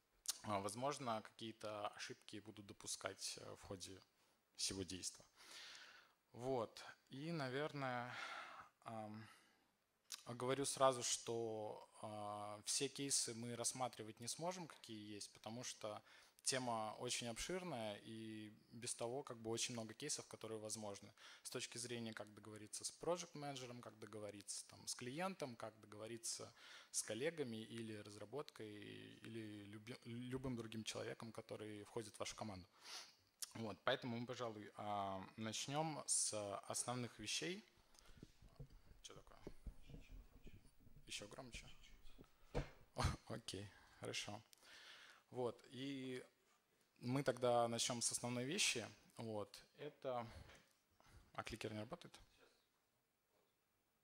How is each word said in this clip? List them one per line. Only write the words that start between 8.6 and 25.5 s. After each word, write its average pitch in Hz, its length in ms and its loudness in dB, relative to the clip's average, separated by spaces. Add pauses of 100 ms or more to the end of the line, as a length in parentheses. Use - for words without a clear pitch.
ам, 110 400 -4 (1000)
оговорю 123 400 4
сразу, 131 380 10
что, 113 840 2 (120)
а, 104 640 -2
все - 220 4
кейсы 135 460 4
мы 117 220 -2
рассматривать 117 640 0
не 120 80 -6
сможем, 175 400 0
какие 107 480 -8
есть, - 180 -6
потому 117 300 -4
что 107 380 -2 (420)
тема 117 560 4
очень 123 280 2
обширная, 117 760 0
и 110 500 -6 (180)
без 120 240 -2
того 120 280 0
как 123 160 -6
бы 113 100 0
очень 117 260 4
много 110 180 -2
кейсов, - 340 -2
которые 110 320 -4
возможны. 107 540 -4 (300)
С - 60 -8
точки - 300 -2
зрения, 117 340 0
как 107 200 -6
договориться 104 520 -6
с - 60 -2
проект-менеджером, 143 920 0
как 113 180 -10
договориться 104 680 -6
там 101 200 -14
с - 80 2
клиентом, 143 600 0